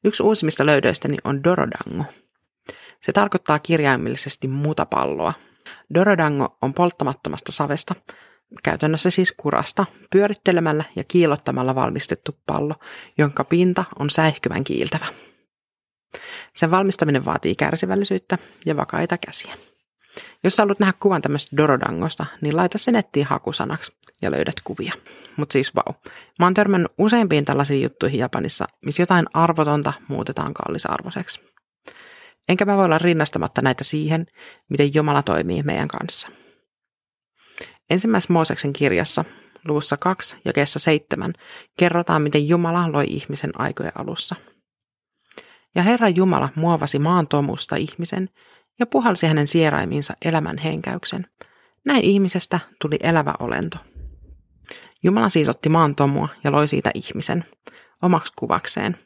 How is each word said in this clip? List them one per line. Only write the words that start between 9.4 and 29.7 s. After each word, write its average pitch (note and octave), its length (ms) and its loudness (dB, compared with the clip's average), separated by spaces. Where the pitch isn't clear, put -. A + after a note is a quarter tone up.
pyörittelemällä F3 720 2
ja F3+ 80 -6
kiillottamalla C3+ 720 0
valmistettu C3+ 680 -2
pallo, D3+ 300 -4
jonka C#3+ 260 2
pinta F3+ 420 2
on D3 100 -2
säihkyvän - 540 0
kiiltävä. - 420 -4
Sen E3 160 2
valmistaminen F3+ 540 2
vaatii - 300 -2
kärsivällisyyttä F#3 840 -2
ja D#3 120 -2
vakaita E3+ 400 -2
käsiä. - 380 -6
Jos F#3 120 2
sä G#3+ 80 4
haluat G3+ 160 0
nähdä F#3+ 200 2
kuvan F#3 220 2
tämmöstä C#3+ 360 -4
dorodangosta, C#3+ 680 0
niin D3+ 160 -2
laita F3+ 200 0
se A#3+ 140 2
nettiin F#3 340 0
hakusanaksi - 680 -6
ja E2 100 -2
löydät - 320 -2
kuvia. - 300 -8
Mut D3 160 -6
siis - 240 0
vau. - 180 -2
Mä E3+ 60 6
oon F#3 80 4
törmännyt G3 440 2
useampiin G3+ 480 4
tällaisiin C#3 360 0
juttuihin C#3 380 -2
Japanissa, - 480 -2
missä D3 160 0
jotain F3 320 4
arvotonta D3+ 600 2